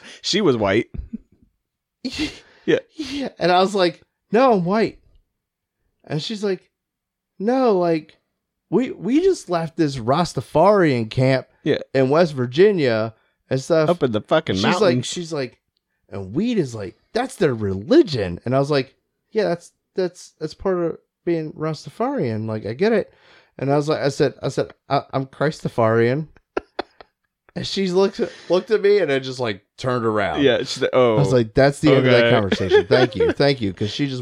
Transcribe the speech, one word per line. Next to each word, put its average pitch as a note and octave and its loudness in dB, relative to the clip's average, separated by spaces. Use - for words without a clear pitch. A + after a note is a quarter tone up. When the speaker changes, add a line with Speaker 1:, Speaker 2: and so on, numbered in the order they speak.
Speaker 1:
She G3+ -2
was C#3 2
white. G#2 0
Speaker 2:
<laughs> - -20
Yeah. C#4+ -8
Speaker 1:
Yeah. D#3+ 2
Speaker 2:
Yeah. C#4 -8
And F3 0
I F3+ 4
was F#3+ 0
like, F3+ -2
"No, B3 4
I'm F#3 0
white." G3+ -2
And D3 -6
she's G#3 -10
like, F#3+ -6
"No, A#3 0
like, E3 -2
we, A#3+ 0
we B3+ 0
just F#4+ 0
left E3 -4
this C#3+ 0
Rastafarian D3 2
camp B2+ 2
Speaker 1:
Yeah. C#3+ 2
Speaker 2:
in C3 4
West D#3 2
Virginia B2+ 2
and C3+ -2
stuff." D#3+ 2
Speaker 1:
Up F3 0
in B2+ 0
the G#2 -2
fucking D#3 -2
Speaker 2:
She's F#2+ -2
Speaker 1:
mountains. C#3+ 0
Speaker 2:
like, B2 2
she's E3 -10
like, C3+ -8
"And G2 -12
weed A3 -2
is, B2+ -4
like, G2 -12
that's B3 -4
their D3 2
religion." A2 0
And B2 -2
I C3+ 2
was C#3+ 0
like, C#3 -2
"Yeah, G#3+ -2
that's, E3+ -6
that's, F3+ -6
that's D#3 -10
part F#3 -4
of E3+ -4
being D#3+ -4
Rastafarian. D3+ -6
Like, A2 -6
I A2+ -6
get G3 0
it." G3+ -2
And C3+ -2
I C#3+ 2
was D3 -2
like, B2+ -2
I C3+ 0
said, C3+ -2
I C3 -4
said, C3+ -4
"I, C#3 -2
I'm C3+ -4
Christafarian." B2 0
<laughs> - -20
And B2+ -8
she G3 -4
looked, G3 0
looked F3+ 0
at G#3 2
me G3+ 4
and D#3+ 0
then C3+ 0
just, C3 -10
like, A2 -4
turned B2 -4
around. G2+ 0
Speaker 1:
Yeah, B2 4
she's C3 -6
like, - -2
"Oh." A#2+ 4
Speaker 2:
I - 2
was C3+ 2
like, A#2 0
"That's C#3 2
the D3+ 2
end C3 4
of B2+ 4
that A#2+ 4
Speaker 1:
Okay. A#2 2
Speaker 2:
conversation. A2+ 2
Thank - 2
you. A4+ 2
Speaker 1:
<laughs> - -8
Speaker 2:
Thank C#3+ 2
you." G2 -2
'Cause G2+ -4
she C#3+ -4
just C3 -8